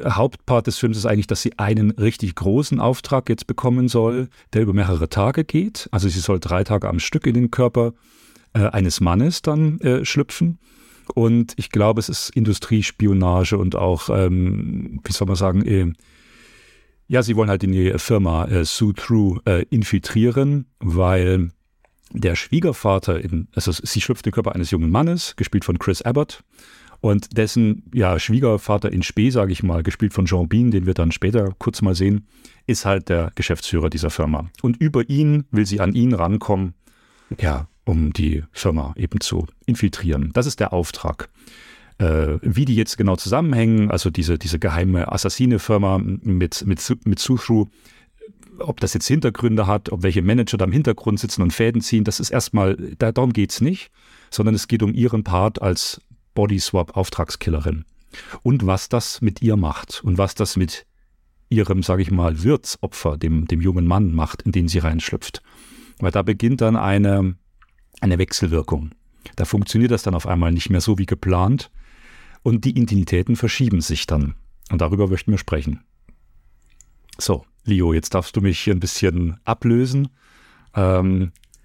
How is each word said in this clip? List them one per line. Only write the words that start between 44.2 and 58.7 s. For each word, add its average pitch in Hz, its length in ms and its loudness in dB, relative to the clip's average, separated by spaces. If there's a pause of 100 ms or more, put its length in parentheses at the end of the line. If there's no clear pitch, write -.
diese 82 220 -4
geheime 90 520 0
Assassine-Firma 101 840 0
mit, 92 680 -2
mit, 98 380 -2
mit 101 140 0
Suthru, 113 460 0 (920)
ob - 200 -6
das 113 140 -2
jetzt - 140 -4
Hintergründe 117 580 0
hat, 101 260 -2
ob 90 120 -4
welche 92 180 2
Manager 110 380 2
da 95 60 2
im 92 60 0
Hintergrund 113 480 0
sitzen - 220 -4
und 107 100 2
Fäden 117 300 0
ziehen, 110 220 0
das 107 160 -2
ist - 100 -6
erstmal, 101 460 0 (240)
da, 113 120 2
darum 123 220 0
geht's - 260 -2
nicht, 160 300 -2 (400)
sondern 110 240 0
es 101 140 -2
geht 110 160 2
um 104 100 0
ihren 117 300 0
Part 92 400 0
als - 360 -2 (340)
Bodyswap-Auftragskillerin 87 1500 -2 (580)
und 123 220 2
was 95 240 0